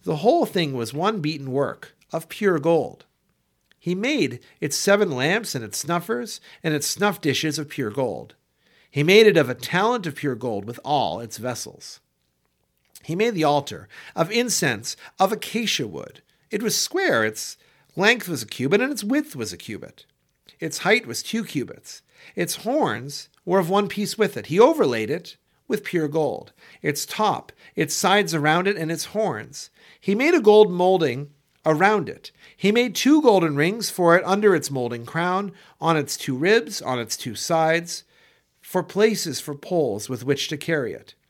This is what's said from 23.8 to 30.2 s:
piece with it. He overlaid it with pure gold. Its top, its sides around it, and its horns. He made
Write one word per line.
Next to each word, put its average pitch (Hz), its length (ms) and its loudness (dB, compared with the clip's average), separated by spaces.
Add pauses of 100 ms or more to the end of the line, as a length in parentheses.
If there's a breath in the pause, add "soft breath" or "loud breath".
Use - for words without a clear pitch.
piece 202 300 -6
with 208 200 0
it. 101 100 -10
He 160 120 0
overlaid 175 500 4
it 170 280 -8 (300)
with 226 160 -4
pure 160 240 -2
gold. 143 440 -4 (300 loud breath)
Its 147 240 -2
top, - 460 -2 (240 soft breath)
its 151 180 -2
sides 190 400 2
around 160 340 2
it, 202 100 0
and 160 140 -4
its 165 140 -6
horns. 139 640 -6 (300 soft breath)
He 202 160 0
made 285 180 4